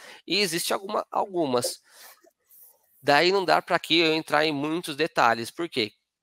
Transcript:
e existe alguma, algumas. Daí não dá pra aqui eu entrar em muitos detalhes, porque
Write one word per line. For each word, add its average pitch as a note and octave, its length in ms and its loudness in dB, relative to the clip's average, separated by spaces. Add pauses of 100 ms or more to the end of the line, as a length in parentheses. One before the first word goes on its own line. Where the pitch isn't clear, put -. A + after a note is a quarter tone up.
(260)
e F3+ 140 0
existe E3+ 340 -2
alguma, G#3 360 -6
algumas. C#3+ 680 -2 (1200)
Daí D3 280 4
não G3 140 0
dá D#3 180 2
pra F3+ 140 -2
aqui D#3+ 240 0
eu D#3+ 140 4
entrar D#3 300 0
em D#3+ 80 0
muitos D3+ 440 -6
detalhes, A#2+ 540 0
porque C3 420 -6 (300)